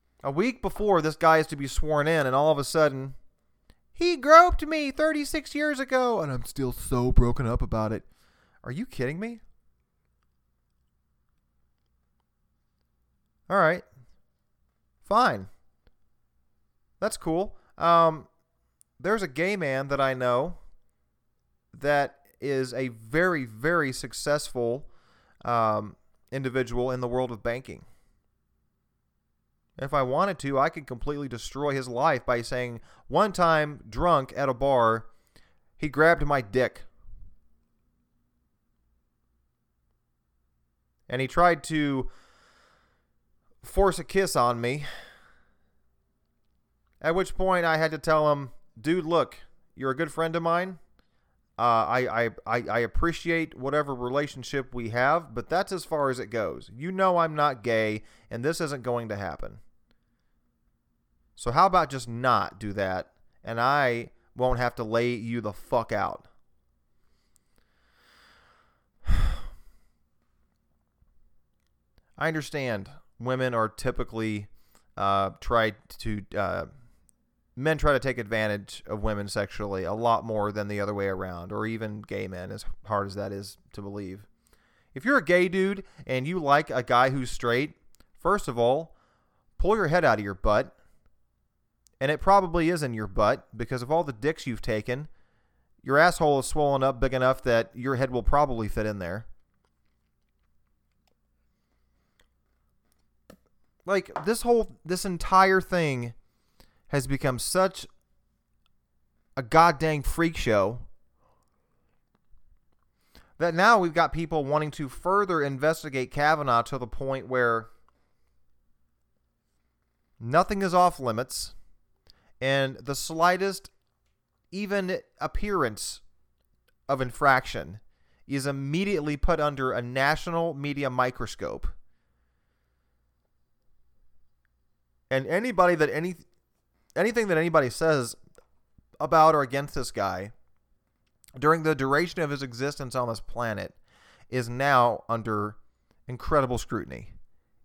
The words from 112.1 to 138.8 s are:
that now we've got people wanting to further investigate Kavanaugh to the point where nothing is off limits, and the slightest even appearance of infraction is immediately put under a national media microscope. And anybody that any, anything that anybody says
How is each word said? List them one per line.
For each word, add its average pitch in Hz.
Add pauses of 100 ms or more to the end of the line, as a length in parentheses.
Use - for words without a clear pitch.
that 165
now 208
we've 170
got 165
people 156
wanting 151
to 147
further 185
investigate 139
Kavanaugh 147
to 139
the 120
point 135
where 120 (2500)
nothing 165
is 180
off 180
limits, 120 (880)
and 135
the 139
slightest 180 (800)
even 190 (200)
appearance 156 (880)
of 135
infraction 117 (480)
is 139
immediately 147
put 165
under 135
a 110
national 151
media 139
microscope. 123 (3500)
And 135
anybody 180
that 151
any, 165 (800)
anything 220
that 165
anybody 160
says 143 (840)